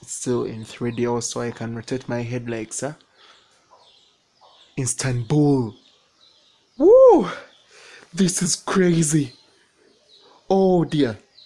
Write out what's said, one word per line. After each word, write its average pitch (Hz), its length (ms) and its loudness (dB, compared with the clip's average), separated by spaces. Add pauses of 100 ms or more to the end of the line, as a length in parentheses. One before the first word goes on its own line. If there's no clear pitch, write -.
it's - 100 -16
still 120 300 -4
in 110 220 -10
three 120 260 -8
D 120 160 -4
also. 120 340 -4
I 120 120 -6
can 113 240 -10
rotate 127 320 -10
my 120 140 -6
head 120 280 -8
like 110 220 -10
so. 143 240 -10 (1800)
Istanbul. 131 1000 0 (1000)
Woo! 392 520 6 (840)
This 175 300 0
is - 140 -2
crazy. 160 800 0 (1160)
Oh 185 340 4
dear. 135 320 -2 (280)